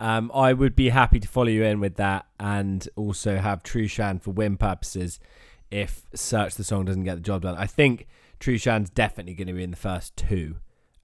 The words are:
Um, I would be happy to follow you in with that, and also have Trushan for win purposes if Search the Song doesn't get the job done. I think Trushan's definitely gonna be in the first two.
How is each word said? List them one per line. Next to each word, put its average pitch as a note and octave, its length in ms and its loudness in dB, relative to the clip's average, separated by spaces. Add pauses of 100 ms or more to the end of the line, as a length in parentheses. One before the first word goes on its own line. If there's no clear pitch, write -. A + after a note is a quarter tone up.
Um, A2+ 340 0
I C3 180 6
would C3 240 2
be C3 140 6
happy B2 280 6
to G2+ 80 -4
follow B2 220 2
you A2 160 4
in G#2+ 160 2
with G2 160 -2
that, G2 300 0 (120)
and G2 560 -2
also G#2 440 -2
have G2 240 -2
Trushan G#2 580 -2
for G2+ 120 -8
win G2+ 240 0
purposes F#2 640 -4 (520)
if - 440 -6
Search - 400 -2
the G#2+ 100 -8
Song G2 200 -2
doesn't F#2 200 -2
get F2+ 120 -4
the E2+ 40 -10
job F#2+ 220 -4
done. F2+ 140 -4
I G2 100 -4
think C3+ 400 2 (340)
Trushan's A2+ 500 0
definitely G2+ 440 -2
gonna F#2 180 -8
be F2+ 100 -6
in F2+ 80 -6
the F2 60 -10
first F#2 400 -6
two. E2+ 400 -2 (480)